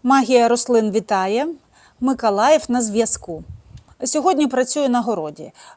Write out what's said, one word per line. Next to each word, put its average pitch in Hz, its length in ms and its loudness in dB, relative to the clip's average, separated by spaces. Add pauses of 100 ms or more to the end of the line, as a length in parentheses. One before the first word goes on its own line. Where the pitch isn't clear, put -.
Магія 247 400 4
рослин 233 420 2
вітає. 208 580 -2 (520)
Миколаїв 247 680 2
на 247 140 -2
зв'язку. 208 600 -2 (600)
Сьогодні 302 420 2
працюю 254 420 -2
на 240 120 0
городі. 156 520 -6 (240)